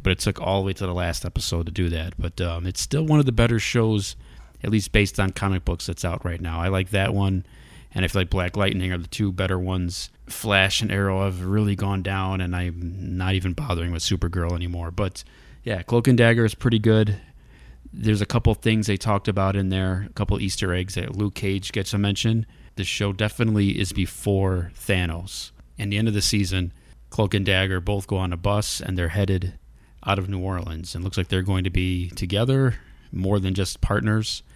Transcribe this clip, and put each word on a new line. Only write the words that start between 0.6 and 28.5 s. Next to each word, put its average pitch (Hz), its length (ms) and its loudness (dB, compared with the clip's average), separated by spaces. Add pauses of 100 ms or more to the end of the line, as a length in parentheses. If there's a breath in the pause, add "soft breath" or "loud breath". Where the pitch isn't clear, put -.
the 95 60 -2
way 98 60 -2
to 98 120 -6
the 90 80 -2
last 87 320 -2
episode 85 400 -2
to 85 60 -6
do 87 180 0
that. 82 300 -4
But, - 200 -6
um, 87 260 -4
it's 90 140 -6
still 156 260 -2
one 151 140 6
of 143 60 4
the 131 60 2
better 117 280 2
shows, 110 560 0 (480 loud breath)
at - 60 -4
least 107 220 2
based 104 280 4
on 95 120 2
comic 98 340 -2
books, 87 220 -2
that's - 180 -6
out 87 180 -4
right 85 160 -6
now. 82 220 -4
I 87 60 0
like 95 240 0
that 98 220 2
one, 95 320 2 (480 loud breath)
and 92 120 0
I - 20 0
feel 95 140 0
like 87 80 -2
Black 92 260 0
Lightning 98 360 0
are 90 60 -2
the 87 100 -8
two 101 240 -2
better 92 260 -2
ones. 90 520 -4 (180)
Flash 98 540 2
and 110 100 -2
Arrow 98 320 2
have 90 200 -2
really 101 320 2
gone 98 280 0
down, 95 360 -2
and 90 160 -2
I'm 90 640 -4
not 92 160 0
even 92 200 0
bothering 85 380 -2
with 82 120 -4
Supergirl 87 500 0
anymore. 85 380 -4
But, 92 320 -4 (400 loud breath)
yeah, 98 180 -4
Cloak 117 260 2
and 127 100 8
Dagger 117 280 6
is 107 80 2
pretty 117 260 2
good. 107 380 6 (720 loud breath)
There's 107 300 2
a 104 40 2
couple 113 280 4
things 110 340 2
they 101 100 2
talked 101 300 0
about 98 280 2
in 98 140 0
there, 95 400 0
a - 40 -18
couple 104 260 0
Easter 92 340 -2
eggs 92 220 -2
that - 220 -4
Luke 104 160 -2
Cage 98 380 -4
gets - 220 -4
a 104 40 0
mention. 110 480 2 (300 soft breath)
The 101 80 -4
show 101 280 -2
definitely 104 680 0
is 101 120 -2
before 95 880 -2
Thanos. 90 720 -4 (280)
And 101 120 -4
the 101 60 0
end 113 100 2
of 107 60 0
the 101 80 0
season, 92 520 0 (360 soft breath)
Cloak 104 240 0
and 98 120 0
Dagger 95 340 2
both 101 260 -2
go 98 120 -2
on 92 160 -2
a 85 40 -4
bus, 101 440 0